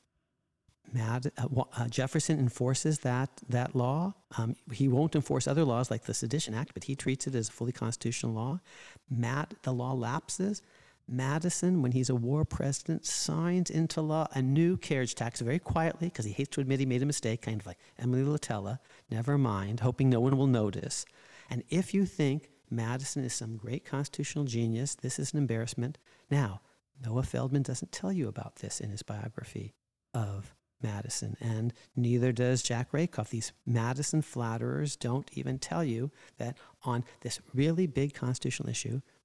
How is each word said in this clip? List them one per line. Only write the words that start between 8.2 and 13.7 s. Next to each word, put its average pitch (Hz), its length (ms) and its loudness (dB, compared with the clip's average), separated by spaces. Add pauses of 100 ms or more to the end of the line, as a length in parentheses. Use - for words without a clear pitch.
law. 123 280 -4 (480)
Mad-, 127 540 -2
the 131 100 0
law 123 200 -2
lapses. 139 680 -2 (460)
Madison, 156 760 2
when 123 100 4
he's 127 200 2
a 127 40 4
war 131 300 2
president, - 580 -2
signs 170 680 0